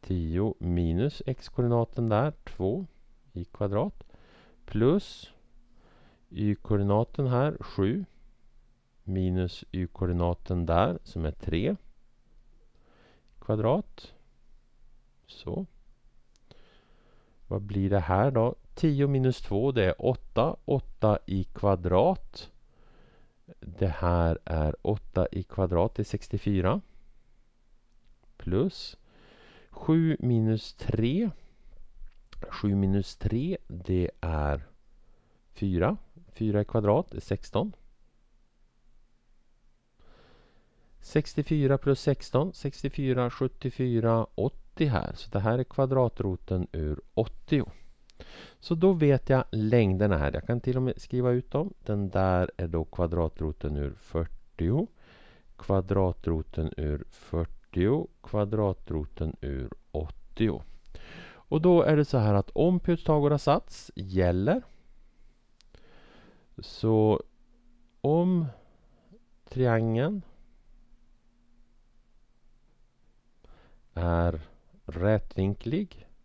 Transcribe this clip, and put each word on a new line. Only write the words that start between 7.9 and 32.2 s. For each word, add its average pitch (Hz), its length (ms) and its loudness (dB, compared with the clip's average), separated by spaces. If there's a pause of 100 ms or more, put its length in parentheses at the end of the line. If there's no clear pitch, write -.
Minus 92 680 -2
y-koordinaten 87 960 -2
där, 92 380 2
som 85 200 -8
är 78 60 -2
tre 101 460 -2 (1600)
kvadrat. 110 760 -2 (1120)
Så. - 400 -8 (1800)
Vad 98 160 -4
blir 98 280 0
det 98 100 4
här 95 300 2
då? 120 240 2 (200)
Tio 143 320 2
minus 131 360 2
två, 117 300 0
det 117 120 2
är - 220 0
åtta. 127 580 0
Åtta 110 600 0
i 95 180 -2
kvadrat. 98 1040 0 (1120)
Det 85 280 -2
här 85 560 2
är 76 380 0
åtta - 500 0
i 95 100 -4
kvadrat, 92 520 0
det - 80 -2
är - 20 0
sextiofyra. 101 760 0 (1600)
Plus - 600 -2 (720)
sju 160 480 2
minus 110 560 0
tre. 156 560 0 (1160)